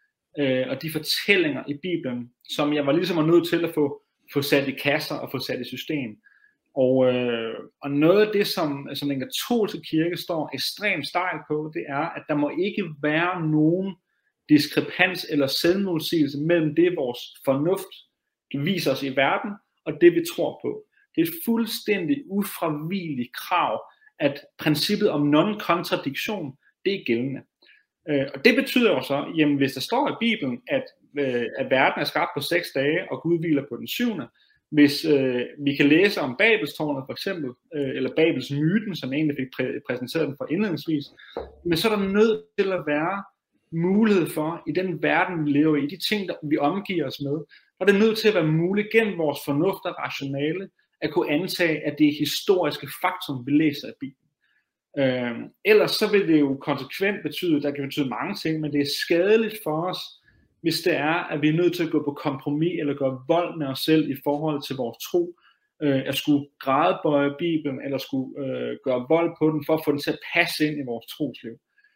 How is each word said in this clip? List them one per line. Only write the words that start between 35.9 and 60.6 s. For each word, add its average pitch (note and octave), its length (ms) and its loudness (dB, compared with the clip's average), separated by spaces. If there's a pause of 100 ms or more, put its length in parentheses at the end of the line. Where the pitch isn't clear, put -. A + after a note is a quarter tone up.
om C3 160 -4
Babelstårnet D3+ 720 0
for B2 60 -10
eksempel, D#3 380 -6 (240)
øh, C#3 200 -2
eller C3 200 -4
Babels D#3 360 2
myten, F3 440 0
som C3 180 -6
egentlig D3 260 0
fik C3 160 -6
præ-, - 320 -4
præsenteret C3 400 -4
den C3+ 100 -10
for - 140 -8
indledningsvis, D#3+ 540 -2 (600)
men E3+ 120 2
så A3+ 120 0
er G#3+ 60 2
der G3 140 0
nødt G#3+ 340 4 (140)
til F#3+ 140 0
at E3+ 160 -2
være E3 360 -2 (480)
mulighed F#3+ 560 4
for, D#3 400 -4
i D#3+ 40 -4
den E3+ 320 -2
verden, D#3+ 420 2
vi D3 60 2
lever D3+ 240 4
i, C#3+ 120 0
de F#3 120 -10 (100)
ting, G3 200 -2
der - 60 -6 (140)
vi D#3 80 2
omgiver F3+ 500 0
os - 140 -10
med, C#3 160 -2 (400)
der - 40 -8
er F#3 40 0
det G3 140 6
nødt A3 180 4
til A3 100 2
at G#3 60 6
være E3 140 4
muligt F3+ 440 2
gennem G#3+ 260 2
vores D3 280 -2
fornuft D#3 400 0
og C3+ 140 -4
rationale, C#3+ 680 -4 (320)
at D3+ 120 -2
kunne E3 180 0
antage, D#3+ 560 0
at C#3+ 120 -4
det D3+ 80 8
er D3 120 0
historiske D3+ 680 0 (140)
faktum, D3 440 -4
vi C#3 60 -4
læser D3 360 2
i A2+ 120 -14
Bibelen. - 320 -14 (640)
Øhm, B2 460 0 (220)
ellers G3 260 4
så G3+ 200 0
vil G3 160 2
det D#3+ 120 4
jo C#3 220 2
konsekvent F#3 600 -4
betyde, D3+ 380 -2
der C#3+ 100 -2
kan C#3+ 120 -6
betyde C3+ 260 -4
mange C3+ 260 -6
ting, D#3+ 240 -4
men D3+ 140 -4
det C#3+ 80 0
er C#3+ 180 -2
skadeligt G#3 640 2
for D#3+ 260 -2
os, E3+ 80 -8 (640)